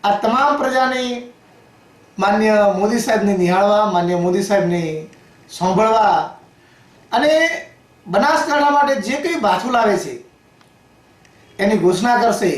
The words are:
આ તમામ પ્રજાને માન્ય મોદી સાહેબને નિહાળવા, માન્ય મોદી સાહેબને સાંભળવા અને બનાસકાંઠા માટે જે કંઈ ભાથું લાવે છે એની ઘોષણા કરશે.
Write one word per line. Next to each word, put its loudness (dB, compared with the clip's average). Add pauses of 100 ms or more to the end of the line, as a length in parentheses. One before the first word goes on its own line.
આ 2 (100)
તમામ 2
પ્રજાને -2 (1120)
માન્ય 2 (240)
મોદી 0
સાહેબને 0
નિહાળવા, 2 (100)
માન્ય 0
મોદી 0
સાહેબને 0 (760)
સાંભળવા 2 (960)
અને 2 (760)
બનાસકાંઠા 0
માટે 2 (140)
જે -4
કંઈ -4
ભાથું 0
લાવે 2 (100)
છે -12 (1500)
એની 2
ઘોષણા 2
કરશે. 0